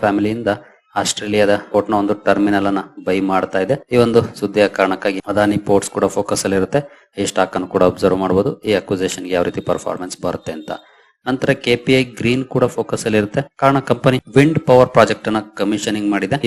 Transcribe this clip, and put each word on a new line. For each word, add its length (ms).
ಫ್ಯಾಮಿಲಿಯಿಂದ 500
ಆಸ್ಟ್ರೇಲಿಯಾದ 520
ಪೋರ್ಟ್ 180
ನ 120
ಒಂದು 120
ಟರ್ಮಿನಲ್ 440
ಅನ್ನ 100
ಬೈ 80
ಮಾಡ್ತಾ 360
ಇದೆ. 100
ಈ 120
ಒಂದು 160
ಸುದ್ದಿಯ 260
ಕಾರಣಕ್ಕಾಗಿ 420
ಅದಾನಿ 260
ಪೋರ್ಟ್ಸ್ 280
ಕೂಡ 100
ಫೋಕಸ್ 300
ಅಲ್ಲಿ 140
ಇರುತ್ತೆ. 200
ಈ 120
ಸ್ಟಾಕ್ 240
ಅನ್ನು 180
ಕೂಡ 160
ಅಬ್ಸರ್ವ್ 320
ಮಾಡಬಹುದು. 280
ಈ 120
ಅಕ್ವಿಸಿಷನ್ 480
ಗೆ 80
ಯಾವ 120
ರೀತಿ 200
ಪರ್ಫಾರ್ಮೆನ್ಸ್ 560
ಬರುತ್ತೆ 340
ಅಂತ. 120
ನಂತರ 240
ಕೆ 180
ಪಿ 160
ಐ 20
ಗ್ರೀನ್ 240
ಕೂಡ 100
ಫೋಕಸ್ 300
ಅಲ್ಲಿ 160
ಇರುತ್ತೆ. 200
ಕಾರಣ 160
ಕಂಪನಿ 280
ವಿಂಡ್ 320
ಪವರ್ 280
ಪ್ರಾಜೆಕ್ಟ್ 340
ಅನ್ನ 120
ಕಮಿಷನಿಂಗ್ 520
ಮಾಡಿದೆ. 320